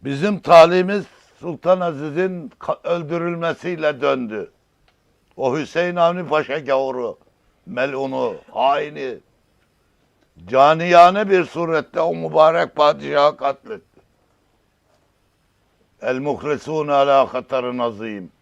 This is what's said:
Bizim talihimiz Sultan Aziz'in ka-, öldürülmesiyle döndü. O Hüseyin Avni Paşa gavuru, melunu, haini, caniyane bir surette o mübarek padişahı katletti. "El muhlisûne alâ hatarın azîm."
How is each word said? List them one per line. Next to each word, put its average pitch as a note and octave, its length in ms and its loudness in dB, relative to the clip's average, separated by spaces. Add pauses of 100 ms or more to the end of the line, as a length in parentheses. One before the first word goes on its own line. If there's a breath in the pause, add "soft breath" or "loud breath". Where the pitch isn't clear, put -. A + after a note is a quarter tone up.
Bizim D#3 360 -4
talihimiz F3+ 640 6 (360)
Sultan F3 400 -2
Aziz'in E3 800 -6
ka-, - 280 -8
öldürülmesiyle E3 1120 -6
döndü. B2 500 -4 (880)
O C3+ 220 -2
Hüseyin F3 380 -4
Avni F3 300 0
Paşa D3+ 320 -2
gavuru, C3 600 -4 (480)
melunu, C3 680 -4 (180)
haini, C#3 680 -4 (1300)
caniyane F3 840 6
bir F#3 140 2
surette D#3+ 560 -4
o E3+ 140 -2
mübarek D#3+ 600 2
padişahı D3 600 2
katletti. B2+ 640 -10 (2000)
"El B2+ 160 -4
muhlisûne D3 720 -6
alâ C#3 420 2
hatarın B2 440 -6
azîm." G#2+ 640 -8